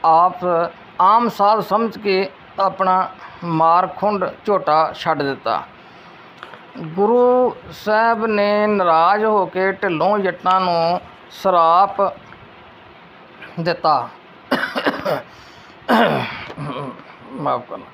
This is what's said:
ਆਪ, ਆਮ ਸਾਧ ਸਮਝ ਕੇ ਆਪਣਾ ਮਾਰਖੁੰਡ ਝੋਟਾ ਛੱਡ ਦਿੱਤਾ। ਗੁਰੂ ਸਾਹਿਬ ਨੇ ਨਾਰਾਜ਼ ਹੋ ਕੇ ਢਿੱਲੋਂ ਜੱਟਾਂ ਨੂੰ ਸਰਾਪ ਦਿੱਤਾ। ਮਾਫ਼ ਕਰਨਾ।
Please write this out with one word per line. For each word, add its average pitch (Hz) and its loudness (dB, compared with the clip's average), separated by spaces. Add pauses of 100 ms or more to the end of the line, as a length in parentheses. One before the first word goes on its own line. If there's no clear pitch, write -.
ਆਪ, 175 4 (560)
ਆਮ 220 4
ਸਾਧ 208 2
ਸਮਝ 208 -4
ਕੇ 190 -2 (300)
ਆਪਣਾ 185 0 (360)
ਮਾਰਖੁੰਡ 175 0 (200)
ਝੋਟਾ 160 0
ਛੱਡ 156 -4
ਦਿੱਤਾ। 113 -4 (1300)
ਗੁਰੂ 247 2 (200)
ਸਾਹਿਬ 220 0
ਨੇ 208 0
ਨਾਰਾਜ਼ 190 2
ਹੋ 208 2
ਕੇ 185 -2
ਢਿੱਲੋਂ 190 0
ਜੱਟਾਂ 185 0
ਨੂੰ 175 0 (420)
ਸਰਾਪ 180 4 (1600)
ਦਿੱਤਾ। 160 0 (3250)
ਮਾਫ਼ 135 -6
ਕਰਨਾ। - -14